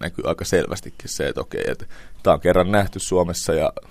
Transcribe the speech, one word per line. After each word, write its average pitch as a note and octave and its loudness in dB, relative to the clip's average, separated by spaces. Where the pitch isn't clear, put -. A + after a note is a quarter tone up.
näkyy - -6
aika E2+ -4
selvästikin - -2
se, C#2 -4
että - -4
okei, - -6
että - -6
tää F2 6
on C#2+ 2
kerran F2 4
nähty G2 2
Suomessa F2 0
ja D#2 2